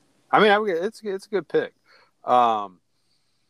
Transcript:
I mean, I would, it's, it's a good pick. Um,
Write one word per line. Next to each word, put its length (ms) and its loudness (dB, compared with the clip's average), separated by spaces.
I 100 4
mean, 100 4
I 80 2
would, 120 -4
it's, 320 -6
it's 240 -10
a 20 -20
good 200 -6
pick. 240 -4
Um, 560 0